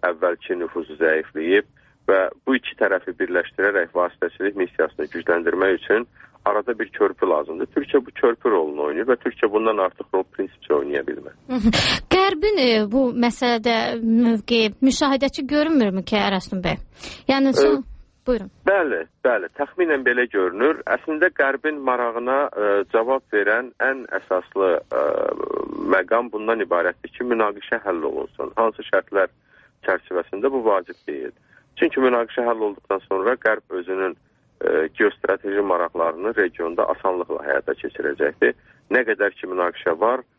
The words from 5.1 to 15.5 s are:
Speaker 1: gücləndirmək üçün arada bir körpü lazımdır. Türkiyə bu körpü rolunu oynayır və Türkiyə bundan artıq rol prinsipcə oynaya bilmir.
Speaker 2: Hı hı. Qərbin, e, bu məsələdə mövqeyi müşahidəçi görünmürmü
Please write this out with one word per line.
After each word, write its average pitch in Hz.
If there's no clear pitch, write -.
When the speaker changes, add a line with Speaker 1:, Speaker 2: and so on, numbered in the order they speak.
Speaker 1:
gücləndirmək 85
üçün -
arada 104
bir 107
körpü -
lazımdır. 80
Türkiyə 143
bu -
körpü 120
rolunu 76
oynayır 87
və 120
Türkiyə 117
bundan 110
artıq -
rol 92
prinsipcə -
oynaya 71
bilmir. -
Speaker 2:
Hı 254
hı. 220
Qərbin, 381
e, 214
bu 262
məsələdə 233
mövqeyi 226
müşahidəçi 269
görünmürmü 262